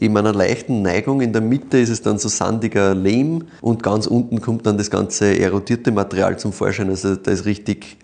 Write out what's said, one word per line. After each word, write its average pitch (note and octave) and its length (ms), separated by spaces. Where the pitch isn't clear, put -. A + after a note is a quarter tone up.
eben G#2+ 140
einer G#2 160
leichten G#2 500
Neigung. G#2 380
In A#2 120
der A2 100
Mitte C3 360
ist A#2+ 100
es A#2 140
dann G#2 160
so G#2+ 100
sandiger G2+ 640
Lehm B2+ 520
und A2+ 240
ganz G#2 240
unten A#2+ 320
kommt A2+ 260
dann G#2 120
das G#2 120
ganze G2 480
erodierte G2 540
Material F#2+ 480
zum G#2 120
Vorschein. G2 360
Also F#2+ 260
da F#2 160
ist F#2+ 140
richtig G#2 600